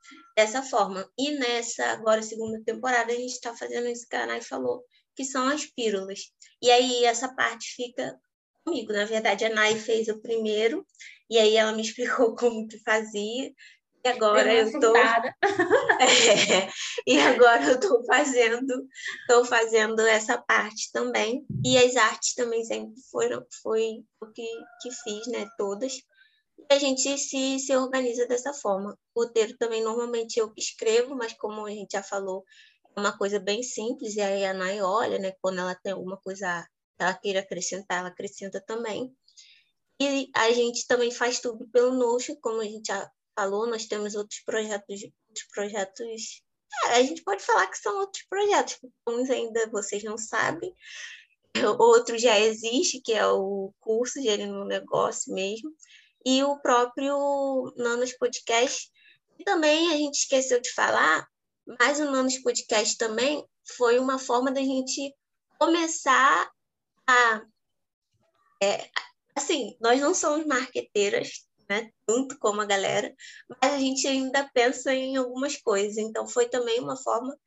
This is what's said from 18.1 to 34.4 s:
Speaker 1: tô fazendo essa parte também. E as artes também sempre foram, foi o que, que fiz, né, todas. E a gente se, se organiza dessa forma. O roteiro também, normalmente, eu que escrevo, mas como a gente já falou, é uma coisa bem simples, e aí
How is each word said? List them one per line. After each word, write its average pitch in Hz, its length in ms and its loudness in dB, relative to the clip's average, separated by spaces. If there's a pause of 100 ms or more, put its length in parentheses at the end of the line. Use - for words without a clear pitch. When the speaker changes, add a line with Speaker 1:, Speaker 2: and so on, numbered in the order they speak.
Speaker 1:
tô 240 160 8
fazendo 226 560 2
essa 220 380 4
parte 214 520 -2
também. 240 540 -2 (200)
E 254 140 4
as 247 180 6
artes 226 380 0
também 226 300 -2
sempre 220 340 -8 (120)
foram, 240 360 -2 (160)
foi 220 400 -2 (180)
o 220 120 -14
que, 233 160 -12 (320)
que 247 100 -10 (140)
fiz, 214 220 -8
né, 220 200 -6 (120)
todas. 202 340 -6 (680)
E - 60 -20 (100)
a 277 40 4
gente 277 400 -2
se, 269 400 -4
se 269 180 -2
organiza 254 500 -2
dessa 247 280 -4
forma. 202 420 -6 (180)
O 233 80 -2
roteiro 226 360 0
também, 226 240 -2
normalmente, 233 560 -4
eu 220 120 0
que - 120 -20
escrevo, 240 520 0
mas 226 200 -6
como 214 320 -8
a 208 40 -8
gente 202 220 -10
já 202 100 -4
falou, 196 400 -6 (540)
é 202 40 -6
uma 202 160 0
coisa 202 220 -2
bem 202 240 -4
simples, 226 540 -8
e 208 60 -2
aí 196 240 -2